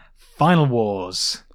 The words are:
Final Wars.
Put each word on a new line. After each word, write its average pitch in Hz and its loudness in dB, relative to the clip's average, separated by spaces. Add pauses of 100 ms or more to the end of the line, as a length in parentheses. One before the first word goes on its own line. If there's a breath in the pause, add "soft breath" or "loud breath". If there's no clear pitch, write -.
(160 soft breath)
Final 165 2
Wars. 101 -4 (120)